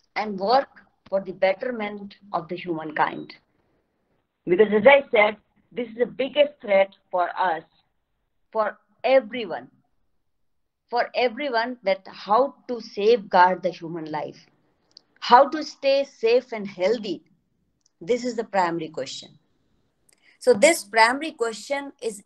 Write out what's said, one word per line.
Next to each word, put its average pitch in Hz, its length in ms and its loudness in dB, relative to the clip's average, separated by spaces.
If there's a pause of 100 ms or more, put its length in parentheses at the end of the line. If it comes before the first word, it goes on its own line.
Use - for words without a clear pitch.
(160)
and 208 220 -6
work 233 300 2 (400)
for 196 120 -2
the 190 120 -8
betterment 208 840 -4 (160)
of 165 160 -6
the 180 80 -8
humankind. 156 800 -6 (1120)
Because 196 260 4
as 214 140 2
I 277 240 6
said, 214 260 2 (340)
this 226 180 -10
is 220 80 -18
the 240 100 -2
biggest 277 540 0
threat 196 300 2 (200)
for 180 180 -2 (100)
us, 165 240 -2 (880)
for 214 280 -4 (260)
everyone, 220 640 0 (1200)
for 240 240 -2
everyone, 240 680 -2
that 190 240 -2
how 240 480 0 (140)
to 240 120 -8
safeguard 196 840 2
the 175 80 -4
human 165 400 -10
life, 147 360 -10 (760)
how 247 280 6
to 311 140 -6
stay 277 420 -2
safe 240 480 0
and 208 140 -10
healthy. 196 560 -4 (800)
This 233 240 -2
is 240 100 -6
the 220 100 -6
primary 170 440 -2
question. 135 420 -14 (1120)
So 247 120 4
this 302 300 4
primary 254 500 2
question 277 600 -8 (100)
is 208 240 -10